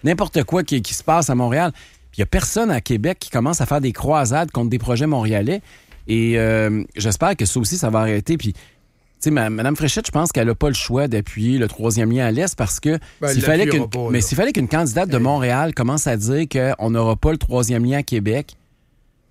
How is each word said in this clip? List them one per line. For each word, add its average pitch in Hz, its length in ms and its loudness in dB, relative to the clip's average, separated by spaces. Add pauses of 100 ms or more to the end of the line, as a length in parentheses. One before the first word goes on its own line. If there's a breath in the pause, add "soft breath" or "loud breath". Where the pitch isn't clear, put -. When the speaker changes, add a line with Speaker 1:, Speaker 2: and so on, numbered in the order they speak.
Speaker 1:
n'importe 170 400 2
quoi 180 200 0
qui, 135 180 -2
qui - 140 -6
se - 80 -10
passe 160 260 2
à 131 60 2
Montréal. 127 360 0 (400 loud breath)
Puis - 60 -12
il 104 40 -2
y - 20 2
a - 20 2
personne 208 460 0
à 117 100 0
Québec 123 380 -2
qui - 100 -14
commence 160 320 0
à 123 60 0
faire 143 120 0
des 131 120 -2
croisades 147 580 0
contre 117 220 -2
des 123 80 0
projets 120 260 0
montréalais. 120 560 0 (460 loud breath)
Et, 113 320 2
euh, 110 440 2 (120)
j'espère 113 420 0
que 117 80 -2
ça 127 140 0
aussi, 120 180 -2
ça 120 140 0
va 110 80 2
arrêter. 110 380 0
Puis, 107 160 -4
tu - 760 -10
sais, - 60 2
ma-, 113 140 2
Madame 120 280 0
Fréchette, 156 280 -2
je - 60 -8
pense 160 220 0
qu'elle 117 160 2
a 117 60 2
pas 151 120 0
le 139 60 2
choix 135 340 0
d'appuyer 113 500 0
le 113 120 0
troisième 113 420 0
lien 127 140 2
à 113 60 2
l'Est 170 260 -2
parce - 240 -2
que 156 180 0 (220 loud breath)
Speaker 2:
Ben, 143 80 -2
Speaker 1:
s'il 135 80 2
Speaker 2:
elle 131 80 2
Speaker 1:
fallait 156 180 4
Speaker 2:
l'appuiera 147 240 2
Speaker 1:
qu'une, - 20 -10
Speaker 2:
pas, 120 220 -4
Speaker 1:
mais 123 80 2
Speaker 2:
là. - 60 2
Speaker 1:
s'il - 100 -2
fallait 220 160 2
qu'une 131 160 0
candidate 160 400 0
de 139 80 -2
Speaker 2:
Hey. 120 80 2
Speaker 1:
Montréal 135 500 0
commence 135 340 -2
à 120 100 0
dire 131 340 0
qu'on 127 380 0
n'aura 113 260 2
pas 156 160 2
le 160 60 0
troisième 120 480 0
lien 139 140 0
à 139 40 -4
Québec, 113 540 -2 (720)